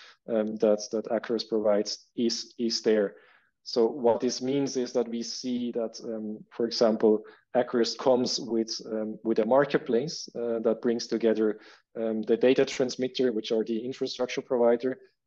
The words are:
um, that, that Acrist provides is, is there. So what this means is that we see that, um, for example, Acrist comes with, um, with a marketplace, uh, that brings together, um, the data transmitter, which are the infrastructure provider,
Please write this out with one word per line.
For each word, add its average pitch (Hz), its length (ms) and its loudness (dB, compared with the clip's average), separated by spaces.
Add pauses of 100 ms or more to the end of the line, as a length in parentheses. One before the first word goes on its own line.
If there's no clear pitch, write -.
(300)
um, 110 260 0
that, 107 240 4 (120)
that 107 180 -2
Acrist 113 400 -2
provides 107 560 0 (100)
is, 117 420 -2
is 117 220 -2
there. 107 360 2 (460)
So 117 240 0
what 117 340 2
this 123 200 -2
means 135 380 -2
is 120 160 -4
that 120 120 2
we 117 160 -6
see 123 500 -6
that, 113 300 -6
um, 107 480 -8
for - 140 -2
example, 110 580 4 (320)
Acrist 123 440 0
comes 123 420 2
with, 113 340 -2 (160)
um, 110 320 -6
with 113 160 0
a 110 60 4
marketplace, 131 880 2
uh, 117 260 -4
that 113 200 0
brings 117 260 0
together, 110 540 2 (400)
um, 110 220 -2
the 110 160 2
data 135 260 6
transmitter, 127 680 -2
which 107 200 -4
are 110 100 2
the 113 220 -4
infrastructure 127 560 -6
provider, 120 580 2 (280)